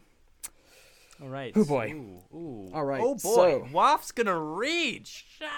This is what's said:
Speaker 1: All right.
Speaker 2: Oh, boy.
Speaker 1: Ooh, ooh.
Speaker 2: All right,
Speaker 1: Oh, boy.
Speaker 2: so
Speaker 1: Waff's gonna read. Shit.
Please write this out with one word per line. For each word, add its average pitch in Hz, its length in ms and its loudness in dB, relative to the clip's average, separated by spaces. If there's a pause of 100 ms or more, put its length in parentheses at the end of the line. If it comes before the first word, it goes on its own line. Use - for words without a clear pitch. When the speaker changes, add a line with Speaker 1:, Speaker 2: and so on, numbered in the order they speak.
(1200)
Speaker 1:
All 135 60 -14
right. 131 260 -10
Speaker 2:
Oh, 208 100 6
boy. 135 260 0
Speaker 1:
Ooh, 123 460 -16
ooh. 117 340 -12
Speaker 2:
All 151 140 -4
right, 139 180 -2
Speaker 1:
Oh, 269 120 2
boy. - 20 -6
Speaker 2:
so 170 540 4
Speaker 1:
Waff's 220 400 4
gonna 202 280 0
read. 220 680 -4
Shit. - 500 -14